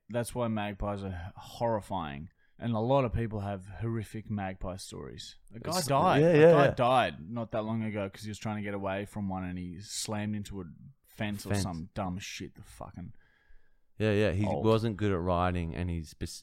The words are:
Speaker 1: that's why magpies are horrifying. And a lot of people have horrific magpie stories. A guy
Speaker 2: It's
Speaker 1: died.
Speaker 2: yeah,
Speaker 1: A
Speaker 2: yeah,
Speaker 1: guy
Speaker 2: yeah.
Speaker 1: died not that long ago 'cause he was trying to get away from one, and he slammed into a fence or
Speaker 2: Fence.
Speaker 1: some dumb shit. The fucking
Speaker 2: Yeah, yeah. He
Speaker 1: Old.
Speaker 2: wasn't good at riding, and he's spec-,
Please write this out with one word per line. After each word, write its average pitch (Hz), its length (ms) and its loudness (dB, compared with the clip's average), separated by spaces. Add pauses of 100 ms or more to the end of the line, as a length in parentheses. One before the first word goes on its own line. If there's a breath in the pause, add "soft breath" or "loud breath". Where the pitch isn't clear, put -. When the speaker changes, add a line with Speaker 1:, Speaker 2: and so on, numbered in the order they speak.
(100)
Speaker 1:
that's 120 240 -4
why 120 120 -2
magpies 104 560 -4
are 92 320 -8
horrifying. 92 960 -4 (300)
And 117 160 -2
a 107 60 0
lot 131 240 4
of 113 80 -2
people 110 280 -2
have 98 240 -4 (160)
horrific 113 500 -6
magpie 95 460 -4
stories. - 580 -12 (220)
A - 20 -12
guy 165 200 -2
Speaker 2:
It's 151 100 -2
Speaker 1:
died. 143 340 6
Speaker 2:
yeah, 165 60 8
Speaker 1:
A 165 100 8
Speaker 2:
yeah, 165 140 12
Speaker 1:
guy 147 140 10
Speaker 2:
yeah. - 80 4
Speaker 1:
died 120 400 4 (140)
not 117 240 -6
that 107 120 -2
long 110 180 -2
ago 104 260 -2
'cause - 140 -12
he 107 60 -8
was 104 100 -8
trying 107 180 -4
to 107 60 -4
get 101 120 -4
away 98 300 -2
from 101 240 -6
one, 92 140 -4
and 90 160 -6
he 90 220 -8
slammed 107 560 -4
into 98 240 -8
a 90 40 -8 (440)
fence 104 360 -6
or 98 60 -10
Speaker 2:
Fence. 101 140 0
Speaker 1:
some 85 300 -6
dumb 95 260 -4
shit. - 340 -12
The - 80 -20
fucking - 520 -14 (840)
Speaker 2:
Yeah, 107 140 4
yeah. 101 180 4
He 98 160 2
Speaker 1:
Old. 71 180 0
Speaker 2:
wasn't 110 320 4
good 101 140 0
at 92 80 2
riding, 87 560 0
and 87 160 -4
he's 82 200 -4
spec-, - 180 -8 (140)